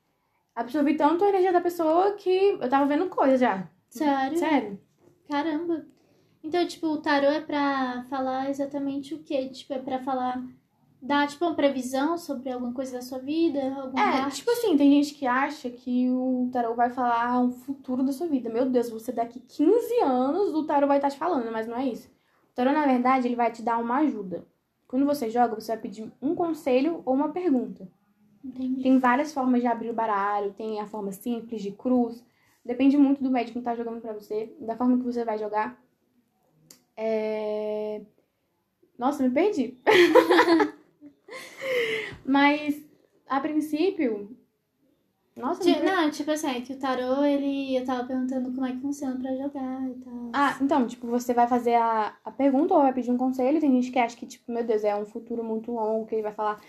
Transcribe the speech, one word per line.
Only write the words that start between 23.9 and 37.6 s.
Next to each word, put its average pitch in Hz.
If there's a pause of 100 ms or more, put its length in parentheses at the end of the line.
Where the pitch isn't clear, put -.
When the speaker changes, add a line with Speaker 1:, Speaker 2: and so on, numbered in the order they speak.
Speaker 1:
ajuda. 208 (400)
Quando 269
você 285
joga, 226
você 214
vai 220
pedir 214 (100)
um 302
conselho 311
ou 254
uma 294
pergunta. 254 (560)
Speaker 2:
Entendi. 262
Speaker 1:
Tem 262
várias 262
formas 254
de 247
abrir 226
o 226
baralho, 208
tem 214
a 214
forma 202
simples, 226
de 196
cruz. 247 (440)
Depende 269
muito 277
do 262
médico 240
que 240
tá 240
jogando 233
pra 226
você, 214
da 226
forma 247
que 247
você 240
vai 220
jogar. 214 (1120)
É... 214 (960)